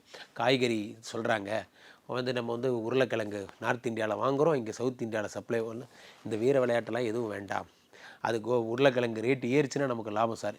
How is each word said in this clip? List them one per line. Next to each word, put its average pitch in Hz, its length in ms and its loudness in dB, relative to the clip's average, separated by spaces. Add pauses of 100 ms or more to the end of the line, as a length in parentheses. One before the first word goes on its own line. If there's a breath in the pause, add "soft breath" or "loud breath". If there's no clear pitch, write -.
(340 loud breath)
காய்கறி 117 640 2 (160)
சொல்றாங்க, 110 540 0 (400 soft breath)
வந்து 123 260 -2
நம்ம 117 180 -4
வந்து 120 300 0
உருளைக்கிழங்கு 110 640 0 (140)
நார்த் 120 280 -2
இந்தியால 110 360 -2
வாங்குறோம், 143 320 2
இங்க 110 160 -4
சவுத் 120 300 -4
இந்தியால 110 240 -4
சப்ளை 110 360 -4
பண்ண, 113 220 -8 (400 loud breath)
இந்த 107 120 -6
வீர 127 300 4
விளையாட்டெல்லாம் 117 400 0
எதுவும் 113 240 -2
வேண்டாம். 98 360 -6 (560 loud breath)
அது 117 180 0
கோ-, 117 240 2
உருளைக்கிழங்கு 120 580 4
ரேட்டு 127 220 2
ஏறுச்சுன்னா 139 420 2
நமக்கு 113 260 -2
லாபம் 110 240 2
சார், 104 240 -4